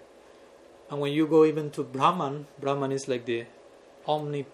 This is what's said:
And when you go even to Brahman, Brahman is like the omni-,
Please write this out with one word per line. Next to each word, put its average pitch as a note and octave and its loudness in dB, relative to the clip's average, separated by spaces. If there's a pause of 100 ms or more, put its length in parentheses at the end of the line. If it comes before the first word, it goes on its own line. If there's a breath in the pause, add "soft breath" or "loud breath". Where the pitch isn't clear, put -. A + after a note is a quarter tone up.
(920 loud breath)
And D3 -6
when C#3+ -2
you D#3 2
go D#3 8
even D3+ 0
to D3 -6
Brahman, C#3+ 0 (140)
Brahman C#3 -2
is C3+ -4
like B2 -4
the A#2 -2 (640)
omni-, D3 -4